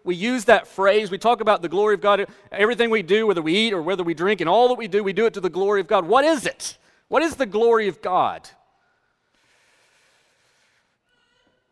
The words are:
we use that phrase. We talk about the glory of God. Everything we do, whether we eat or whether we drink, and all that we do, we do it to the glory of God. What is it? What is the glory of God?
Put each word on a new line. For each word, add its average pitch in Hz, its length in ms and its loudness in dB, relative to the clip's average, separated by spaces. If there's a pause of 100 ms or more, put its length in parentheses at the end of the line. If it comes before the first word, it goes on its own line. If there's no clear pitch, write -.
we 180 120 -4
use 226 300 -4
that - 220 4
phrase. 196 440 0
We 190 60 -6
talk 226 220 0
about 214 220 0
the 165 80 -6
glory 208 240 0
of 180 80 -4
God. 202 260 2 (240)
Everything 226 380 0
we 220 140 0
do, 214 240 2
whether 170 160 0
we 160 100 -2
eat 220 200 0
or 180 80 -4
whether 180 220 -4
we 170 120 -4
drink, 180 260 -2
and 160 80 0
all 233 200 4
that 247 60 0
we 233 120 -8
do, 202 160 -2
we 196 100 -4
do 202 120 0
it 220 100 0
to 202 60 -10
the 180 80 -4
glory 196 320 0
of 170 60 -12
God. 196 180 2
What 247 200 4
is 302 200 0
it? - 320 -10 (320)
What 254 120 2
is 320 140 -2
the 269 100 -2
glory 220 420 2
of 165 140 -6
God? 139 480 -2 (3250)